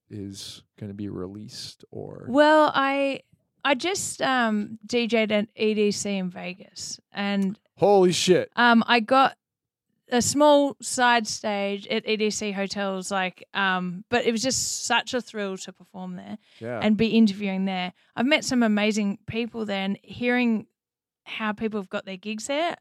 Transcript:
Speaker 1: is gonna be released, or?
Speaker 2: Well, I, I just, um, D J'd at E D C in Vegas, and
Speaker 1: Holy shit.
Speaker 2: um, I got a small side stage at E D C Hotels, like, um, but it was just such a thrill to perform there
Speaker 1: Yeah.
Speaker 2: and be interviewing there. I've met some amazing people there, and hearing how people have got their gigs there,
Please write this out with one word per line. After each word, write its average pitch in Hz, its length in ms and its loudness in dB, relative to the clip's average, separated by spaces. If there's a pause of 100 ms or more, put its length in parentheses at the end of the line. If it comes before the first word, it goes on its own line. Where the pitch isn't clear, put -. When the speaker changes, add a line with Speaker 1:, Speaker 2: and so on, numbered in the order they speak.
Speaker 1:
is 98 520 -12 (180)
gonna 104 140 -10
be 101 160 -8
released, 98 800 -12
or? 50 400 -14
Speaker 2:
Well, 302 460 6
I, 269 460 -2 (440)
I 277 80 2
just, 349 480 -4
um, 226 640 0
D 240 220 0
J'd 220 240 2
at 208 240 0
E 214 180 0
D 208 180 2
C 202 260 -4
in 185 120 -4
Vegas, 180 680 -14 (120)
and 202 460 -2 (200)
Speaker 1:
Holy 190 360 6
shit. 160 420 2
Speaker 2:
um, 233 320 6
I 240 140 4
got 262 340 2 (720)
a 247 120 2
small 285 580 4
side 240 480 2
stage 202 600 -4
at 220 200 -4
E 220 80 0
D 214 140 0
C 208 240 -4
Hotels, 196 580 -6
like, 185 320 -4 (120)
um, 185 540 -2
but 240 160 0
it 240 60 4
was 226 120 -2
just - 420 -4
such - 300 0
a 247 40 -2
thrill 202 380 -8
to 185 160 -16
perform 185 420 -14
there 202 220 -12 (220)
Speaker 1:
Yeah. 113 220 -6
Speaker 2:
and 214 140 2
be 226 120 2
interviewing 202 580 2
there. 185 260 -4 (240)
I've 233 120 0
met 302 180 2
some 247 180 0
amazing 208 640 2
people 226 400 -6
there, 196 180 -4
and 196 200 -4
hearing 240 640 0 (580)
how 214 260 -6
people 214 300 -6
have 190 80 -16
got 202 160 -6
their 190 100 -12
gigs 214 320 -10
there, 311 340 -2